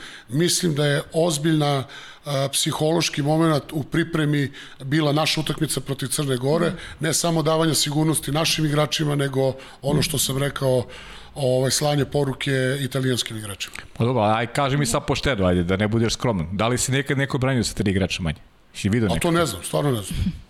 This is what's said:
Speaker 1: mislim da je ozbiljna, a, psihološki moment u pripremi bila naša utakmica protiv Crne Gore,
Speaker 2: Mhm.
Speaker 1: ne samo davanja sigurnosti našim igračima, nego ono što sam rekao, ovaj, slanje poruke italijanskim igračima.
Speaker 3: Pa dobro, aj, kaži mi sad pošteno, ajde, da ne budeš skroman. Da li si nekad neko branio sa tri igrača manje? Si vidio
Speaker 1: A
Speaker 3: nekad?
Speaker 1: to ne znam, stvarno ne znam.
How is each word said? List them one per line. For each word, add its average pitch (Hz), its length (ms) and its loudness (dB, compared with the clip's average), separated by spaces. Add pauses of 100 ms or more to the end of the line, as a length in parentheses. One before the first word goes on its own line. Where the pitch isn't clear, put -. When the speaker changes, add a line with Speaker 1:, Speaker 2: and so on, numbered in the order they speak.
(300)
Speaker 1:
mislim 160 460 2
da 147 120 2
je 143 140 2 (120)
ozbiljna, 151 720 2 (420)
a, 139 240 -2
psihološki 156 720 0
moment 156 500 4
u 156 120 -2
pripremi 147 680 0 (280)
bila 147 320 2
naša 151 300 2
utakmica 151 400 -2
protiv 135 260 -6
Crne 135 300 -2
Gore, 143 300 2
Speaker 2:
Mhm. 180 100 -4 (220)
Speaker 1:
ne 151 140 0
samo 165 280 2
davanja 160 340 2
sigurnosti 151 560 0
našim 156 340 0
igračima, 147 500 0
nego 135 360 0 (300)
ono 143 200 2
što - 160 -2
sam 131 200 -2
rekao, 131 480 0 (500)
ovaj, 131 360 2
slanje 147 340 2
poruke 139 460 0 (280)
italijanskim 127 580 -2
igračima. 104 380 -10 (180)
Speaker 3:
Pa - 120 0
dobro, 123 180 2
aj, 110 240 2
kaži 139 300 0
mi 147 80 2
sad 143 200 -2
pošteno, 123 420 0
ajde, 90 160 4
da 92 140 0
ne 107 100 2
budeš 113 260 2
skroman. 98 360 -2
Da 101 180 0
li 123 100 0
si - 140 -2
nekad 135 260 0
neko 139 200 -2
branio 127 260 2
sa - 100 -4
tri 104 180 0
igrača 95 300 0
manje? 82 160 -2 (360)
Si - 160 -2
vidio 113 160 2
Speaker 1:
A 95 40 2
Speaker 3:
nekad? 82 120 0
Speaker 1:
to 170 100 2
ne 165 140 4
znam, 98 180 -8
stvarno 147 280 0
ne 113 120 0
znam. - 160 -4 (300)